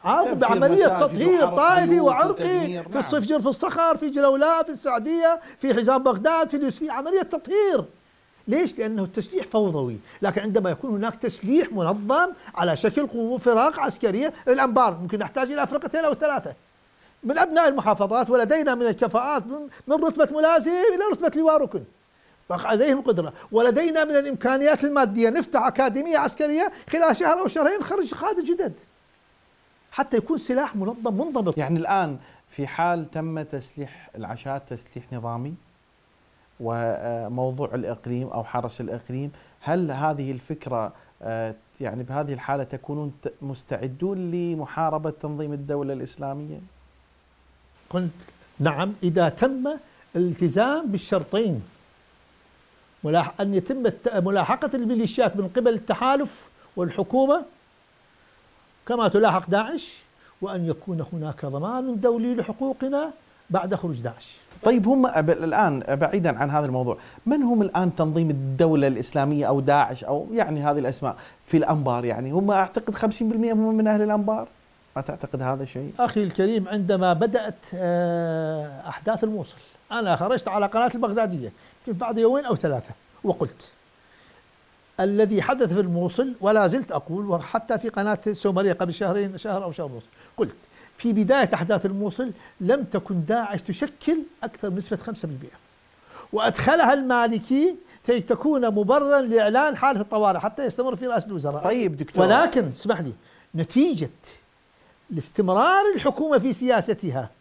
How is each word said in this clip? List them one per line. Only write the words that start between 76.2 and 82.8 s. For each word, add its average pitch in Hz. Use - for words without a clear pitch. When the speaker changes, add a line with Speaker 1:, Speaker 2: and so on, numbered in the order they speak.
Speaker 1:
الكريم، 190
عندما 185
بدأت، 214
آه، 165
أحداث 214
الموصل، 214
أنا 208
خرجت 202
على 202
قناة 226
البغدادية 208
في 240
بعد 226
يومين 254
أو 233
ثلاثة 139